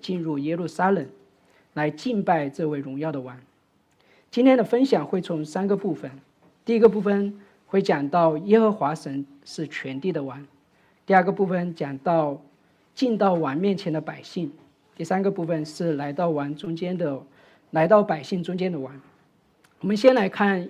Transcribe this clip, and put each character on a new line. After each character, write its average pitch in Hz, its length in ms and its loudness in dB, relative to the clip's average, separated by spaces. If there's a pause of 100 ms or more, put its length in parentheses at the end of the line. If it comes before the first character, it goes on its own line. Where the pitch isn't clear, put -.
进 180 220 -6
入 156 160 -4
耶 147 160 -4
路 175 100 -6
撒 180 280 0
冷， 170 120 0 (680)
来 151 180 -2
敬 202 320 -4
拜 160 260 0
这 156 200 -4
位 143 100 -4
荣 135 180 -10
耀 156 140 -4
的 143 100 -8
王。 127 160 -14 (960)
今 240 140 0
天 262 120 10
的 240 60 4
分 247 240 2
享 175 180 2
会 185 160 -2
从 160 240 -6
三 185 220 -6
个 196 100 2
部 175 160 -4
分， 139 160 -8 (560)
第 233 100 0
一 226 40 4
个 220 100 10
部 202 100 4
分 202 400 -2 (280)
会 196 160 2
讲 147 260 0
到 160 300 4
耶 202 200 4
和 214 140 4
华 151 220 -2
神 139 300 -8 (200)
是 151 240 -10
全 135 320 -10
地 185 100 -2
的 156 120 -4
王， 135 240 -12 (580)
第 190 100 2
二 185 80 8
个 180 80 0
部 196 160 0
分 175 280 -4
讲 139 240 -6
到 151 420 0 (540)
进 233 240 0
到 196 160 4
王 151 200 -2
面 185 220 0
前 160 160 -4
的 156 80 -2
百 147 220 -12
姓， 156 280 -8 (460)
第 - 80 -8
三 190 180 0
个 196 80 2
部 180 140 -6
分 160 220 -2
是 165 280 -4
来 143 160 -6
到 170 200 -2
王 143 260 -2
中 165 180 -8
间 180 220 -6
的， 147 240 -4 (520)
来 160 140 2
到 208 160 6
百 160 200 -2
姓 175 200 -6
中 180 140 -6
间 175 160 -2
的 156 60 -6
王。 135 200 -12 (840)
我 185 60 -6
们 202 80 0
先 254 200 6
来 208 120 4
看 196 440 0